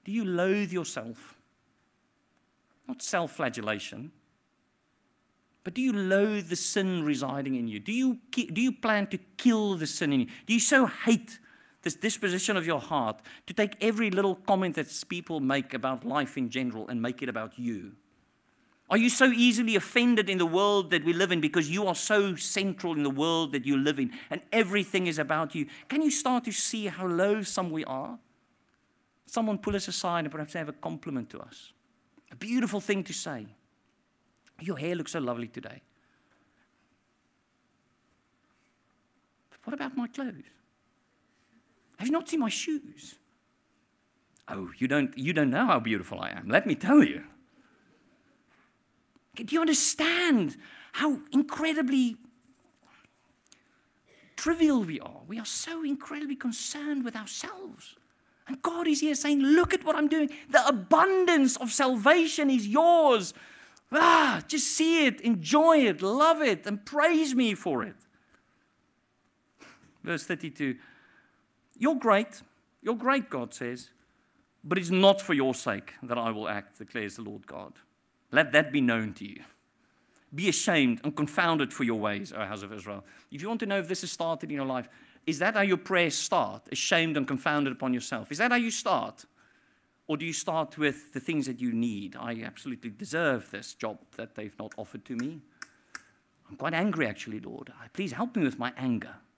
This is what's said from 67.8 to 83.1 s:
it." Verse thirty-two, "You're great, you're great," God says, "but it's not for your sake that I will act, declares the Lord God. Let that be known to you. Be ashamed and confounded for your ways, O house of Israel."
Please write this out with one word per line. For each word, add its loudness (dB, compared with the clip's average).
it." -10
Verse -4
thirty-two, -4
"You're 2
great, 2
you're -4
great," -2
God -8
says, -10
"but 0
it's -4
not 6
for 0
your 2
sake -4
that -6
I -2
will -6
act, -10
declares -8
the -14
Lord -14
God. -14
Let 2
that 4
be 2
known 0
to -14
you. -18
Be 0
ashamed 2
and -4
confounded 0
for -4
your 0
ways, -4
O -6
house -10
of -14
Israel." -12